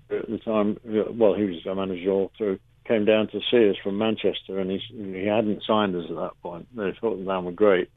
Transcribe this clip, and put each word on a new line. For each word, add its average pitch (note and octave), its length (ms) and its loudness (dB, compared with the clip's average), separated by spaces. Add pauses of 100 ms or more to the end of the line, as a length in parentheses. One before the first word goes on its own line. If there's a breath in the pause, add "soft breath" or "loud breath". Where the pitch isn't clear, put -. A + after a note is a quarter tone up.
(100)
at G#2 200 -4
the G#2 80 -4
time, G#2+ 400 0 (100)
uh, G#2+ 220 0
well, G#2+ 240 4
he G#2 100 0
was E2+ 220 -4
our F#2+ 80 -4
manager F#2+ 360 -2
all F#2+ 280 2
through, G2 220 -2 (260)
came A2 180 2
down G#2+ 240 4
to G#2 120 -8 (100)
see A#2 180 6
us F#2 140 0
from G2 160 -4
Manchester, G2+ 600 -2
and F#2+ 100 -2
he, G2 180 -4
he G2 380 -8
hadn't G#2+ 400 0
signed G#2 300 2
us E2+ 120 -4
at E2+ 80 -8
that F2 260 -8
point. F2 340 -12
They F#2+ 240 -4
thought G#2 180 -2
the F#2+ 60 -10
band F#2 220 -2
were F2+ 60 -6
great. F#2 440 4